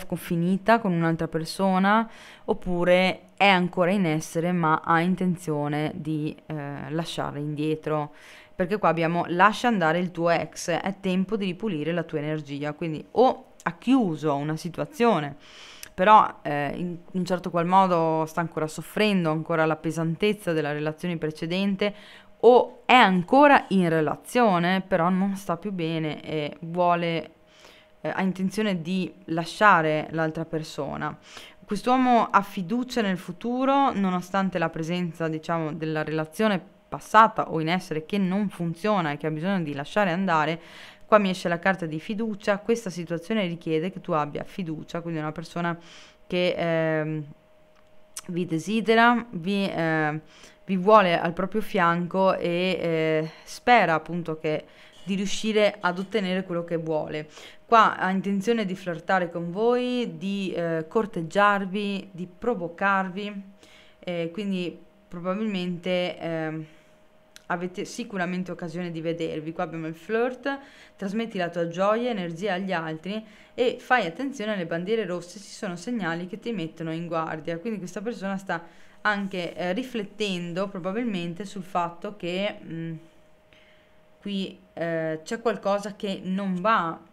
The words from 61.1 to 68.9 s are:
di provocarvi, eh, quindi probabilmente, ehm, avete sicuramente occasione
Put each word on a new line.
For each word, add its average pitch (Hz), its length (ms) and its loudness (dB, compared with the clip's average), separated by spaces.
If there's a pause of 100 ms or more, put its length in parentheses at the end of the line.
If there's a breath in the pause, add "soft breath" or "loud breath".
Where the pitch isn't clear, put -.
di 180 160 -10
provocarvi, 196 1160 -2 (560 loud breath)
eh, 170 320 -4
quindi 180 480 -4 (280)
probabilmente, 180 1120 -2
ehm, 160 460 -4 (880 loud breath)
avete 180 320 -6
sicuramente 180 640 -6
occasione 175 400 -8